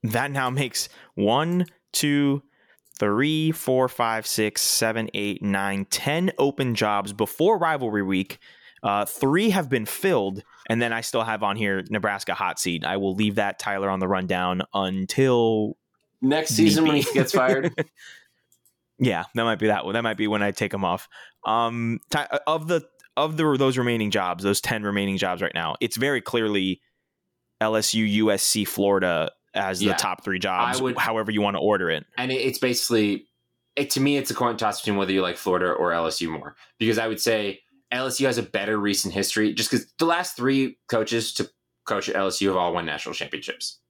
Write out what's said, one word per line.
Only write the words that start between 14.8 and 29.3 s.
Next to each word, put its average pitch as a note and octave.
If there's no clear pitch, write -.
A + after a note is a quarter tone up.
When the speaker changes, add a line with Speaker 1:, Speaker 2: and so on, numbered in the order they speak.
Speaker 2:
Next D#3
Speaker 1:
need A2
Speaker 2:
season D#3+
when D#3
Speaker 1:
be. C#3+
Speaker 2:
he A4+
gets C3+
fired? C3+
Speaker 1:
<laughs> D#3
Yeah, F#2+
that A#2
might A2
be G#2+
that G#2
one. G2
That A#2
might A2
be G#2
when G#2
I G2+
take G2
him G2
off. F2+
Um, A#2
Ty-, D3
uh, C#3+
of D#3
the, E3+
of D#3
the, D3+
those C3
remaining A#2
jobs, F2+
those G2+
ten A2
remaining G2+
jobs F#2
right F2+
now, E2
it's A#2
very C3
clearly G#2
L A2
S -
U, A2
U G#2+
S G2
C, G#2
Florida F#2